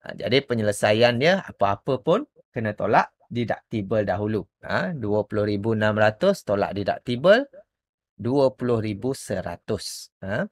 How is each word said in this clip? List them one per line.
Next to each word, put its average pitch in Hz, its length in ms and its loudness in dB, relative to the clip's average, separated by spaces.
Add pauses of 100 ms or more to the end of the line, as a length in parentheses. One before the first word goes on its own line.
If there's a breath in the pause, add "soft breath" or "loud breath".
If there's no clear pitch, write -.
Ha, - 80 -12
jadi 117 320 0
penyelesaian 113 720 2
dia 180 240 2
apa-apa 101 560 -2
pun 202 240 0 (320)
kena 110 240 -4
tolak 107 320 2 (160)
deductible 107 800 -2
dahulu. 104 400 -2 (160)
Ha, 165 320 -4
dua 107 320 -2
puluh 104 240 -2
ribu 104 240 0
enam 107 240 2
ratus 110 480 2
tolak 98 240 0
deductible, 123 720 2 (720)
dua 131 400 2
puluh 123 240 0
ribu 107 320 -4
seratus. - 1120 -8
Ha. 117 280 -4